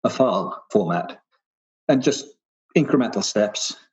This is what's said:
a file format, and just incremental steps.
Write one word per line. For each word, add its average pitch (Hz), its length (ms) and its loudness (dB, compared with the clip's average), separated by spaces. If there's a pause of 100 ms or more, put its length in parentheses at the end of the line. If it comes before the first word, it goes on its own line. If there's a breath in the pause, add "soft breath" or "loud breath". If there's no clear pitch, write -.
a 143 60 2
file 98 600 -2
format, 85 480 -2 (680)
and 135 120 4
just - 240 0 (500)
incremental 127 480 2
steps. - 520 -2 (180)